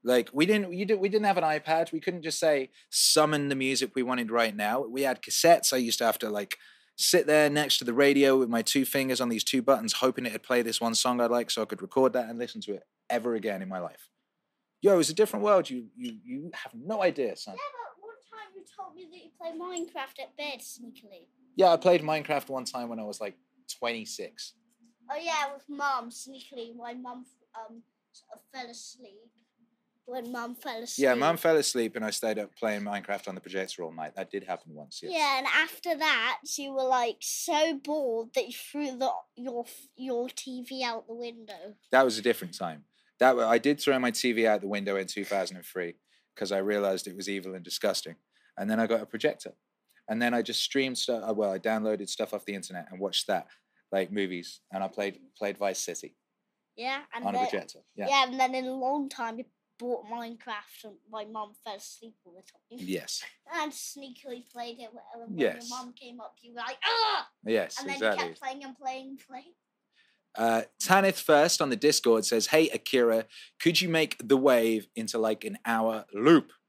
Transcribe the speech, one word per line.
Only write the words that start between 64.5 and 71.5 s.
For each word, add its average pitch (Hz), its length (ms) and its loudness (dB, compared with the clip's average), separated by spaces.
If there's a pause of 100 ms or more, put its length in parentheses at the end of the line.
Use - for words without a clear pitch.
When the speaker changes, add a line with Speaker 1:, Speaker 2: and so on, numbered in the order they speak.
Speaker 2:
played 240 260 -12
it 233 140 -18
when, 233 360 -18
when 180 100 -8
Speaker 1:
Yes. 202 300 0
Speaker 2:
your 247 100 -10
mum 247 140 -14
came 240 280 -20
up, - 220 -18
you 240 100 -20
were 233 80 -12
like, 254 240 -8
"Ah!" 440 440 0 (160)
Speaker 1:
Yes, 110 340 -2
Speaker 2:
And 277 100 -8
then - 80 -6
Speaker 1:
exactly. 104 280 0
Speaker 2:
you 87 60 -6
kept 80 100 -16
playing 277 240 -10
and 262 120 -14
playing 262 320 -10
and 269 100 -14
playing. 277 340 -20 (840)
Speaker 1:
Uh, 113 260 2 (200)
Tanith 196 380 4
First 160 420 6